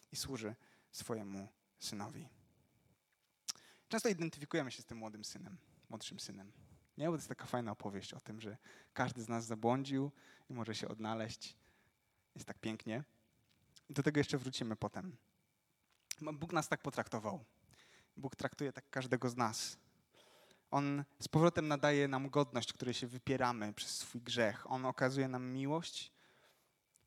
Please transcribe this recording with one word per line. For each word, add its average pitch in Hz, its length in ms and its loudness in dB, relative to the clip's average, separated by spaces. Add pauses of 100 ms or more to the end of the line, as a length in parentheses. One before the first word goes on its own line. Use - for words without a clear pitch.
(120)
i 143 40 -10
służy 110 380 -4 (380)
swojemu 101 560 -6 (300)
synowi. - 500 -8 (1600)
Często 220 200 4
identyfikujemy 160 640 0
się - 120 -10
z - 40 -20
tym 117 120 -10
młodym 107 260 -8
synem, - 320 -10 (320)
młodszym 110 320 -8
synem. 98 320 -12 (440)
Nie? 147 100 -2
Bo 170 60 2
to 165 40 0
jest - 120 -6
taka - 180 -8
fajna 117 260 -2
opowieść 101 420 -8
o - 60 -14
tym, 107 200 -12
że 110 160 -10 (360)
każdy 123 300 0
z 110 60 -8
nas 117 180 -2
zabłądził 135 640 2 (400)
i 139 40 -10
może 113 200 -4
się - 140 -4
odnaleźć. 110 680 -4 (800)
Jest - 120 -12
tak - 120 -8
pięknie. 110 460 -4 (840)
I 147 60 -10
do 143 80 2
tego 147 180 6
jeszcze 139 180 2
wrócimy 123 380 -2
potem. 104 400 -4 (1040)
Bo 156 120 -6
Bóg 156 200 -8
nas 160 160 2
tak - 140 0
potraktował. 120 600 -2 (720)
Bóg 135 200 -8
traktuje 135 360 -2
tak - 180 -14
każdego 127 400 2
z 120 60 -2
nas. 113 420 0 (920)
On 143 340 2 (160)
z - 80 -6
powrotem 165 400 8
nadaje 143 400 6
nam 135 220 2
godność, 131 420 4
której 123 220 -2
się 127 120 -4
wypieramy 123 640 2
przez - 260 -6
swój - 220 -8
grzech. 117 500 2
On 131 160 0
okazuje 131 420 4
nam 127 240 -4
miłość. 143 600 -4 (960)